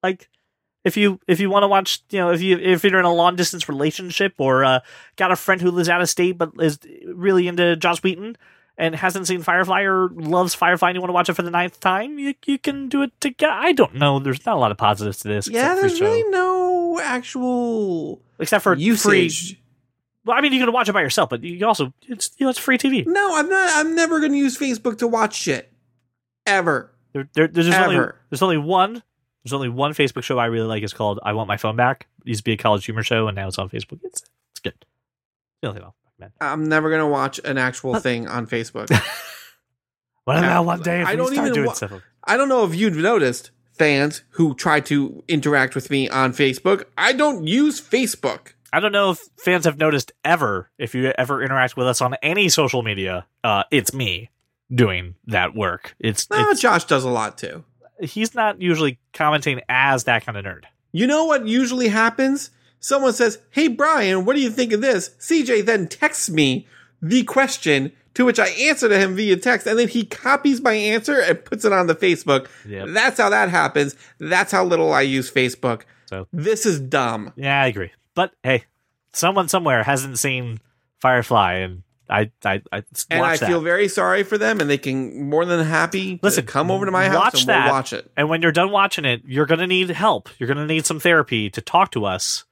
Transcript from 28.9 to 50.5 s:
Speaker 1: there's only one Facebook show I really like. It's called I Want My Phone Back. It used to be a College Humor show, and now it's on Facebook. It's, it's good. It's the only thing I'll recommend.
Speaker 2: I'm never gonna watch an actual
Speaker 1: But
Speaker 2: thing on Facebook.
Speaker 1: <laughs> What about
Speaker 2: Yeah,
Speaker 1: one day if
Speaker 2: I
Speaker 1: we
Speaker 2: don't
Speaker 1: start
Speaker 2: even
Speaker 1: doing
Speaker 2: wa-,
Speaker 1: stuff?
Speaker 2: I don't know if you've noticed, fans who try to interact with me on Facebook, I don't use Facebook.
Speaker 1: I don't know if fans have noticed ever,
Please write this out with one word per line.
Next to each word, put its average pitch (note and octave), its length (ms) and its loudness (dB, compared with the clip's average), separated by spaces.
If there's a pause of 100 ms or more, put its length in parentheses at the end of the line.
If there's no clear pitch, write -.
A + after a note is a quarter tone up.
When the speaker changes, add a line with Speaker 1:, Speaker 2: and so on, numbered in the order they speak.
Speaker 1:
there's A#2+ 100 -10
only C3+ 160 -4
one C3+ 260 -2
Facebook C3+ 280 0
show B2+ 160 -2
I A#2 80 2
really A2+ 220 -2
like. G#2+ 160 -4
It's G#2+ 80 -8
called G#2 320 -2
I G#2 80 -2
Want G#2+ 160 -4
My G2+ 80 0
Phone A2 180 -4
Back. B2 320 0 (180)
It - 40 -14
used A2+ 120 -4
to - 40 -20
be A2+ 80 -2
a G#2+ 40 0
College G#2 280 2
Humor A2 180 -6
show, A2+ 240 0
and G#2 80 -6
now F#2+ 140 -8
it's F#2 100 -8
on G2+ 100 -6
Facebook. - 360 -12
It's, - 180 -12 (300)
it's - 100 -20
good. - 120 -10
It's - 120 -20 (760)
the C3+ 60 -8
only G2+ 120 -12
thing F2+ 60 -20
I'll F#2 100 -20 (240)
recommend. F#2+ 200 -20
Speaker 2:
I'm D#3 280 -4
never D#3 200 2
gonna D#3 200 0
watch C3+ 360 -2
an C3+ 140 -4
actual B2+ 360 -2
Speaker 1:
But B2+ 100 -2
Speaker 2:
thing A#2 240 -2
on A#2+ 180 -6
Facebook. A2+ 440 -6
Speaker 1:
<laughs> A2+ 140 2 (1200)
What C#3 140 2
about F3 80 2
Speaker 2:
Yeah, - 140 2
Speaker 1:
one E3+ 220 -2
day F3 180 -2
if F3 80 -2
Speaker 2:
I G3 40 -2
Speaker 1:
we A3 40 -2
Speaker 2:
don't B3+ 160 -2
Speaker 1:
start C#4+ 160 -2
Speaker 2:
even B3 60 -2
Speaker 1:
doing A3 120 0
Speaker 2:
wa-, A#3 60 -2
Speaker 1:
stuff? G2+ 200 -8 (320)
Speaker 2:
I G#3 120 0
don't C#4 120 2
know B3+ 160 2
if E3 120 -2
you've G3 200 0
noticed, D#3+ 540 0 (220)
fans D3 580 0
who D#3 240 2
try D3+ 260 0
to C#3+ 460 -2
interact D3 480 0
with C3+ 160 -6
me C3+ 180 0
on C3 240 0
Facebook, C#3+ 520 0 (120)
I A3+ 160 2
don't C4 340 0
use C4+ 340 2
Facebook. - 720 -4 (200)
Speaker 1:
I D#3 80 2
don't G3+ 120 -2
know G3+ 180 2
if E3+ 80 -4 (200)
fans F3+ 260 0
have D3 140 0
noticed D3+ 340 0 (120)
ever, C3+ 540 0